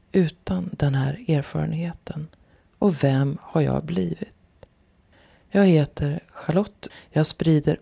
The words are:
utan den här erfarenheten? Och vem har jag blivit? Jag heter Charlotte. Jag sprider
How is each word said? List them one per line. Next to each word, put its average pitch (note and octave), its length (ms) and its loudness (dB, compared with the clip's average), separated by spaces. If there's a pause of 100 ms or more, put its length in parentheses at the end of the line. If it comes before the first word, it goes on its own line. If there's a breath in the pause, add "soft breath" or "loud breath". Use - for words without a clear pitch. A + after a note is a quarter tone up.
(120)
utan F#3 600 -2
den C#3 220 0
här C3+ 320 -2
erfarenheten? D#3 1000 -4 (500 soft breath)
Och F3+ 260 0
vem C#3 380 2
har - 200 -2
jag C3+ 220 0
blivit? E3+ 460 -6 (1200 soft breath)
Jag G3 160 4
heter D3+ 540 2 (120)
Charlotte. - 560 -4 (220 loud breath)
Jag D#3 160 2
sprider D#3 560 2